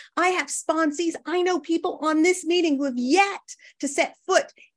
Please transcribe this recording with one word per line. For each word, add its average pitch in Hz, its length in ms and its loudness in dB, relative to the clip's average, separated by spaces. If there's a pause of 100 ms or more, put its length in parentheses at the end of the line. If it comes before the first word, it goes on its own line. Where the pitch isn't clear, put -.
(160)
I 349 140 2
have 320 180 -2
sponsees. 320 640 -2 (140)
I 359 160 0
know 359 160 0
people 330 420 -4
on 311 220 2
this 359 200 2
meeting 330 340 2
who 285 80 -2
have 247 120 -2
yet 320 580 0 (260)
to 285 60 -4
set 285 280 -2 (100)
foot - 260 2 (260)